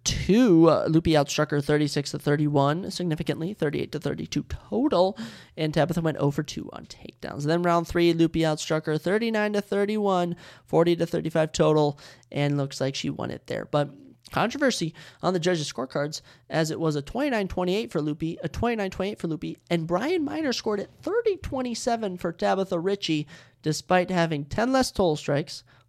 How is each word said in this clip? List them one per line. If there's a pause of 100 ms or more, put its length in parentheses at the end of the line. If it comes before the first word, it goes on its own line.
two,
uh,
Lupi
outstruck
her
thirty-six
to
thirty-one
significantly,
thirty-eight
to
thirty-two
total, (380)
and
Tabitha
went
oh
for
two
on
takedowns.
And
then
round
three,
Lupi
outstruck
her
thirty-nine
to
thirty-one, (300)
forty
to
thirty-five
total, (320)
and
looks
like
she
won
it
there.
But (400)
controversy (260)
on
the
judges'
scorecards, (280)
as
it
was
a
twenty-nine
twenty-eight
for
Lupi,
a
twenty-nine
twenty-eight
for
Lupi, (120)
and
Brian
Miner
scored
at
thirty
twenty-seven
for
Tabitha
Ritchie, (360)
despite
having
ten
less
total
strikes, (240)